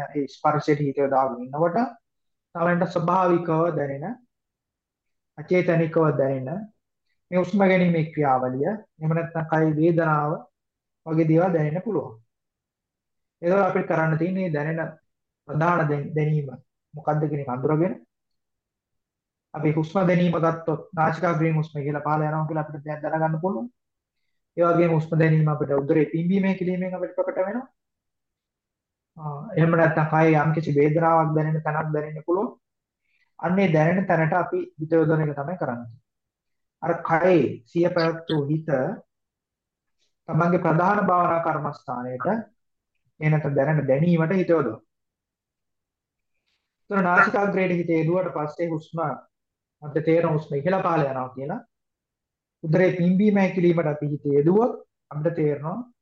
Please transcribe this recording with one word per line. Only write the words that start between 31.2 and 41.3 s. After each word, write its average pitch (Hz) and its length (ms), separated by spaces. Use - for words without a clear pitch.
දැනෙන 156 300
තැනක් 156 280
දැනෙන්න 151 340
පුළුවන්. 202 260
අන්නේ 185 300
දැනෙන 170 380
තැනට 160 280
අපි 180 260
හිත 156 180
යොදන 160 300
එක 147 120
තමයි 143 220
කරන්නේ. 120 340
අර 165 180
කයේ 170 440
සිය 170 240
පැවැත්වූ 165 580
හිත 156 240
තමන්ගේ 170 320
ප්‍රධාන 175 440
භාවනා 175 360